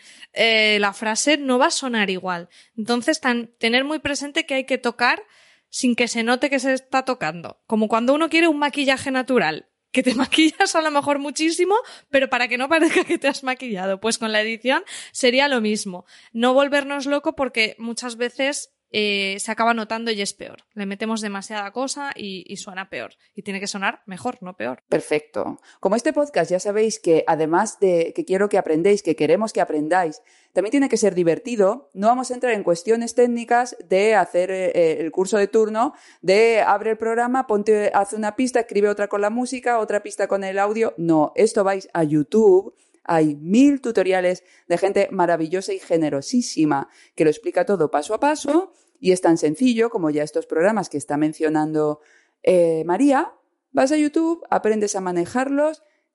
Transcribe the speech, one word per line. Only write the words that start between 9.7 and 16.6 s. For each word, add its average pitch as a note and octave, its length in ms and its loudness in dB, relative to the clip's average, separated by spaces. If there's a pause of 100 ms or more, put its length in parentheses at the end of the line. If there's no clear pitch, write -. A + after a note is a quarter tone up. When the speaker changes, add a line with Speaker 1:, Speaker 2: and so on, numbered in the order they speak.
Speaker 1:
que - 120 0
te A#3+ 120 0
<laughs> - 0 -
maquillas D#4 600 2
a D#4+ 60 2
lo D#4 100 0
mejor C#4+ 280 0
muchísimo, E4 560 -2 (340)
pero C4 200 0
para B3 180 0
que A#3+ 100 -4
no C4 120 -4
parezca E4 360 2
que E4+ 120 -2
te C#4 120 -2
has - 140 -4
maquillado. G3+ 580 -6
Pues A3 160 -2
con A3 160 -6
la G#3+ 80 2
edición B3 420 -2 (300)
sería C4 340 2
lo B3+ 140 0
mismo. G#3+ 440 -4 (280)
No B3 200 2
volvernos C#4 520 0